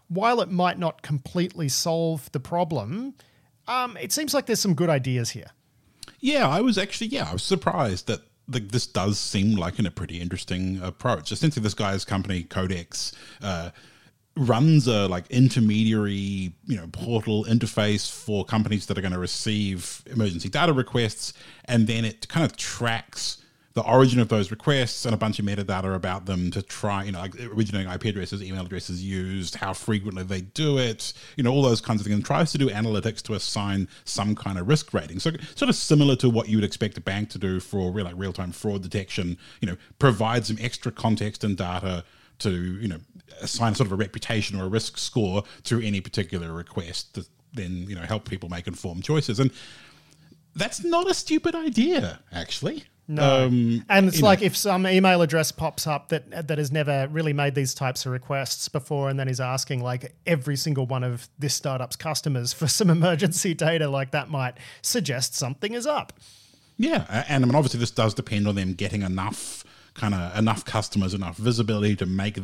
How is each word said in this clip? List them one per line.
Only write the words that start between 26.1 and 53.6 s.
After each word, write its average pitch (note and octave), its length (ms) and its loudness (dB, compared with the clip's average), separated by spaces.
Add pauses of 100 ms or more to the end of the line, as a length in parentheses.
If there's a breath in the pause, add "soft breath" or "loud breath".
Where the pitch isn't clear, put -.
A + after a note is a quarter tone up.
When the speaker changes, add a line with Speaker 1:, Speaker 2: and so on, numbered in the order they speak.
Speaker 2:
them F2+ 240 0
to G2 100 -2
try, G2 440 -4
you G2+ 80 -6
know, F2+ 80 -8
like, F#2 200 -10
originating G#2+ 480 -2
I F2+ 80 -6
P G#2+ 140 -2
addresses, G2 320 -6
email F#2 240 -6
addresses F2+ 360 -8
used, F#2+ 520 -4
how G2 180 -6
frequently F#2+ 520 -2
they F#2 180 -4
do C#3+ 340 0
it, A#2+ 380 -2 (220 loud breath)
you C3+ 80 0
know, A#2+ 80 4
all C#3+ 100 4
those A#2+ 180 6
kinds G#2+ 220 0
of G2 40 -8
things, G#2 100 2
and G#2 80 0
tries D#3 280 2
to D#3 60 0
do C#3 100 4
analytics G#2+ 540 -2
to A2 120 -6
assign G2 540 -2 (160 loud breath)
some G#2 300 0
kind G2 240 -4
of F2+ 100 -2
risk D3+ 240 2
rating. F#2 280 -2
So E3 100 0 (240 loud breath)
sort - 160 2
of D#3 40 2
similar C#3+ 420 6
to B2+ 120 4
what A2+ 220 2
you A2 80 4
would G#2 60 4
expect G2+ 340 -4
a - 20 -8
bank G2+ 300 -4
to - 80 -10
do F#2 220 -2
for F#2 300 -2
real, G2+ 140 -4
like, F2 140 -8
real-time F#2 340 -6
fraud G2+ 300 -4
detection, F2+ 560 -4 (240 loud breath)
you G#2+ 60 -4
know, F2 80 -6 (220 loud breath)
provide A2+ 460 4
some A2 160 -4
extra A#2+ 320 -6
context G#2+ 500 -2
and G2+ 140 0
data F2+ 480 -4 (360 soft breath)
to, G#2 100 0
you F2+ 380 -4
know, E2 100 -6 (420)
assign A2+ 340 0
sort B2+ 120 2
of F#2 60 -2
a G2 40 0
reputation G#2 640 -2
or F#2 40 -4
a F#2 40 -4
risk A2 300 -2
score G2+ 460 0 (180 loud breath)
to A#2 180 0
any G2+ 220 -2
particular E2+ 500 -4
request E2+ 600 -10
to F2+ 120 -10 (280)
then, F2+ 340 -6
you G#2 60 -10
know, F2 80 -10
help G#2 260 -4
people F2+ 220 -8
make E2+ 160 -8
informed F2 360 -8
choices. C#3 380 0
And C3+ 100 4 (1040 loud breath)
that's G3+ 300 -4
not E4+ 260 2
a F4 40 -6
stupid D#4+ 400 0
idea, D4 640 0 (120)
actually. G#3 520 -6 (240)
Speaker 1:
No. C3+ 380 4
Speaker 2:
Um, A#2 420 2